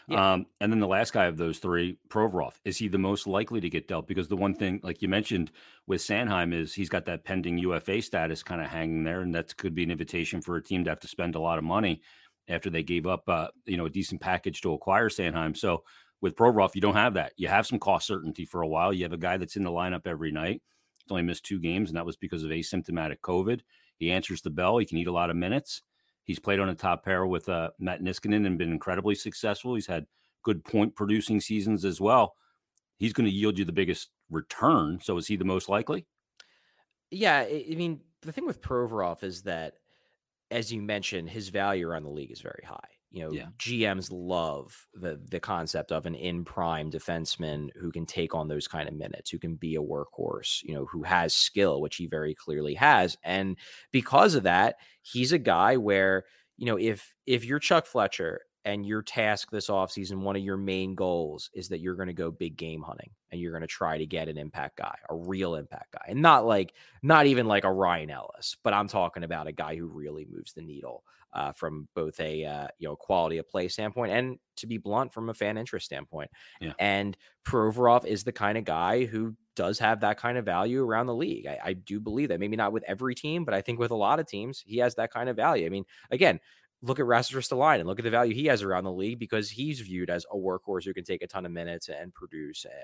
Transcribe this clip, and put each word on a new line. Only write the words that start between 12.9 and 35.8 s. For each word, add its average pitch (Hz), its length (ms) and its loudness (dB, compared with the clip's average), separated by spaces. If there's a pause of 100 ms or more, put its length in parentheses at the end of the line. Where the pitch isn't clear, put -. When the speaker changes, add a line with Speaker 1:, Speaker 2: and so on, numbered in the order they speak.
Speaker 2:
up, 90 200 -2
uh, 82 220 0 (160)
you 92 140 -2
know, 82 80 -2
a 80 40 -4
decent 92 300 -4
package 85 400 -2
to 82 140 0
acquire 101 340 4
Sanheim. 80 480 -2
So 87 260 0 (380)
with 92 160 0
Provorov, 110 380 8
you 95 80 -4
don't 104 120 6
have 107 200 4
that. 78 240 0
You 87 100 -2
have 101 180 4
some 113 120 0
cost 92 280 2
certainty 82 380 -4
for 87 160 -6
a 80 80 0
while. 82 240 2
You 90 120 -2
have 85 100 -4
a - 20 -4
guy 90 220 0
that's 90 180 -8
in 101 80 0
the 87 60 -2
lineup 87 360 -2
every 80 240 -4
night. 80 300 -2 (420)
He's - 80 -12
only 92 120 0
missed 85 240 -2
two 101 120 -4
games, 85 300 0
and 82 80 -6
that 85 80 -4
was 82 140 -8
because 85 260 -6
of 78 60 -4
asymptomatic 82 680 -4
covid. 95 420 0 (340)
He 85 160 0
answers 92 300 -2
the 87 80 -4
bell. 90 260 4
He 113 80 4
can 82 140 -2
eat 85 80 0
a 87 60 -2
lot 85 180 2
of 82 60 0
minutes. 98 440 -2 (440)
He's - 140 -4
played 98 220 2
on 95 80 2
a 90 60 -2
top 87 280 0
pair 95 240 2
with, 90 220 -2
uh, 82 300 0
Matt 90 240 -4
Niskanen 101 440 0
and 92 120 0
been 82 140 0
incredibly 92 420 0
successful. 117 600 -4
He's 107 120 -4
had 82 200 -4 (360)
good 92 240 0
point 107 280 2
producing 104 460 2
seasons 107 460 0
as 87 120 -2
well. 110 360 6 (640)
He's 107 160 0
gonna 110 160 4
yield 101 280 2
you 101 60 2
the 85 80 -4
biggest 90 380 0 (180)
return. 85 720 0
So 92 160 -2
is 85 120 -4
he 104 80 0
the 92 100 0
most 92 240 0
likely? 143 360 0 (1040)